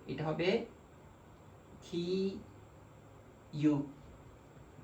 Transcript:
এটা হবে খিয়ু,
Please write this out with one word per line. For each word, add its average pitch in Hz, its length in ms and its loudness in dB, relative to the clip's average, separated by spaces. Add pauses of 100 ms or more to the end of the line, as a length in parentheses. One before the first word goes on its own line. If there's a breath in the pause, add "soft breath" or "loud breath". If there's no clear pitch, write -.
(120)
এটা 151 180 -2
হবে 165 200 6 (1300)
খিয়ু, - 1900 0 (1080)